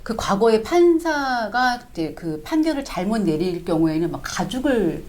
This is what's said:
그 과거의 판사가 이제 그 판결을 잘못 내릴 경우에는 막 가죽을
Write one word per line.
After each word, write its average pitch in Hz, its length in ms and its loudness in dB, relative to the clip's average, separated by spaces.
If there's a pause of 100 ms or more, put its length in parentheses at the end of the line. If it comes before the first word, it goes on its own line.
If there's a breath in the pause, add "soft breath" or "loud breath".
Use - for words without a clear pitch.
그 220 140 -6
과거의 220 460 2
판사가 269 1160 2 (120)
이제 156 220 -6
그 156 280 -8
판결을 311 420 0
잘못 214 340 -2
내릴 170 460 0
경우에는 160 460 2
막 139 140 -8
가죽을 202 840 -2